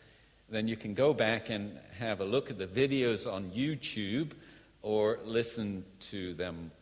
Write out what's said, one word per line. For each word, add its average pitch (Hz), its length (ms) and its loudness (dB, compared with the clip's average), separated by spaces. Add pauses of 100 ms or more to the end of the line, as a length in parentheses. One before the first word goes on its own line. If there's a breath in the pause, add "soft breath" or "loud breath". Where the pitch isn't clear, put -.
(480 loud breath)
then 110 220 -2
you 110 80 -2
can 107 160 -6
go 139 200 6
back 113 360 2
and 104 280 -4 (220)
have 107 220 -2
a 95 40 2
look 127 260 2
at 107 60 -6
the 95 100 -4
videos 123 640 2
on 95 220 -4
YouTube 127 800 -2 (500 loud breath)
or 107 440 4
listen 110 580 0 (160)
to 92 360 -6
them 85 360 -4 (100)